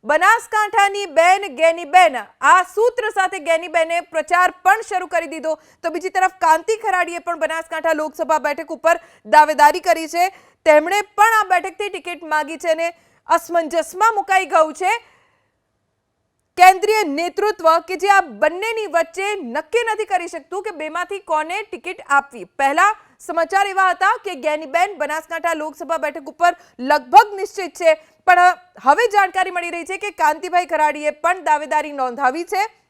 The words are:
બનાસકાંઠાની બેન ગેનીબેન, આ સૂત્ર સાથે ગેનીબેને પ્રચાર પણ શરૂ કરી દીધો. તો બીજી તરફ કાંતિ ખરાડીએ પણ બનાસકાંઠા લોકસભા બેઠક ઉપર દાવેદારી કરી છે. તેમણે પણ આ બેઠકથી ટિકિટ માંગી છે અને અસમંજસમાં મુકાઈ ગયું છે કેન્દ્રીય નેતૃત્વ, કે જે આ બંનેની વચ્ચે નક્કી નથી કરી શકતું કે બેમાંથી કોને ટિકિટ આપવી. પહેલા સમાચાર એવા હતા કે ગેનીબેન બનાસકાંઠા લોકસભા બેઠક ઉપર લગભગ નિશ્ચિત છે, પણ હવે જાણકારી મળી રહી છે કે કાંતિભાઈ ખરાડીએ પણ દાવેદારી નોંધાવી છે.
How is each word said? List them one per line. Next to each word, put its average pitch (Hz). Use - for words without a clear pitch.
બનાસકાંઠાની 403
બેન 349
ગેનીબેન, 330
આ 330
સૂત્ર 453
સાથે 381
ગેનીબેને 330
પ્રચાર 349
પણ 415
શરૂ 370
કરી 330
દીધો. 311
તો -
બીજી 339
તરફ 370
કાંતિ 349
ખરાડીએ 359
પણ 339
બનાસકાંઠા 320
લોકસભા 302
બેઠક 302
ઉપર 339
દાવેદારી 302
કરી 330
છે. 339
તેમણે 320
પણ 403
આ 440
બેઠકથી 370
ટિકિટ 349
માંગી 302
છે 339
અને 330
અસમંજસમાં 339
મુકાઈ 381
ગયું 311
છે 415
કેન્દ્રીય 381
નેતૃત્વ, 349
કે 370
જે 359
આ 392
બંનેની 359
વચ્ચે 330
નક્કી 285
નથી 427
કરી 359
શકતું 359
કે 427
બેમાંથી 339
કોને 330
ટિકિટ 349
આપવી. 277
પહેલા 330
સમાચાર 349
એવા 381
હતા 370
કે 370
ગેનીબેન 311
બનાસકાંઠા 320
લોકસભા 311
બેઠક 294
ઉપર 349
લગભગ 294
નિશ્ચિત 381
છે, 320
પણ 359
હવે 370
જાણકારી 381
મળી 349
રહી 339
છે 370
કે 415
કાંતિભાઈ 320
ખરાડીએ 302
પણ 330
દાવેદારી 302
નોંધાવી 269
છે. 392